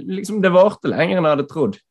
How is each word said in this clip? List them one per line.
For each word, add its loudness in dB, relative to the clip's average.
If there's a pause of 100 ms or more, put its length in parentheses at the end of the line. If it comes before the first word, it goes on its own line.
(220)
liksom, -8
det 2
varte 2
lenger 0
enn 0
jeg 2
hadde -4
trodd. -2 (160)